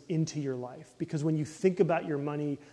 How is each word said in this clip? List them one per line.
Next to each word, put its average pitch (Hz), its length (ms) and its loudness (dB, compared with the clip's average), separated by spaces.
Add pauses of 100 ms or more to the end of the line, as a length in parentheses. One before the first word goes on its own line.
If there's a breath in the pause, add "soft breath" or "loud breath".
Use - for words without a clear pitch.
into 160 300 0
your 139 160 -2
life. 123 420 -10
Because 156 280 -2
when 160 120 2
you 151 80 0
think - 360 2
about 165 260 4
your 147 120 0
money 147 420 -2 (120 loud breath)